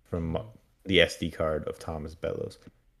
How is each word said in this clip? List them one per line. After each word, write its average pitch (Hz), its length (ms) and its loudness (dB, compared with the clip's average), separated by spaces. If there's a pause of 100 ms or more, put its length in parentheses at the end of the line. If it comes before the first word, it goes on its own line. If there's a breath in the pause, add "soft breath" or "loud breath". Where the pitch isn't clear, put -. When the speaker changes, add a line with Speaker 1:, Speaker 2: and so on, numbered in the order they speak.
Speaker 1:
from 85 300 -2
Speaker 2:
Hmm. 82 120 -4 (380)
Speaker 1:
the 95 160 6
S - 180 6
D 85 120 0
card 78 380 0
of - 100 -6
Thomas 78 360 -8
Bellows. - 440 -6 (420)